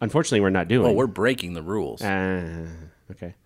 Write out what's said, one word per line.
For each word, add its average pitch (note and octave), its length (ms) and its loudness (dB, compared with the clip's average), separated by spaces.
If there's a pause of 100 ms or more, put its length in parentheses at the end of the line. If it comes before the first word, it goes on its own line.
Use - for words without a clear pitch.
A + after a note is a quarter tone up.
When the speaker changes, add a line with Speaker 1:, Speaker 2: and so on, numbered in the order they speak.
Speaker 1:
Unfortunately, A#2 400 2
we're G2 80 6
not F#2 200 2
doing. A#2 160 4
Speaker 2:
Well, A#2 100 4
we're B2 120 2
breaking G2+ 460 -2
the E2 100 -8
rules. D#2+ 380 -6
Speaker 1:
Uh, F#2 680 -2 (440)
okay. F2 240 -14 (120)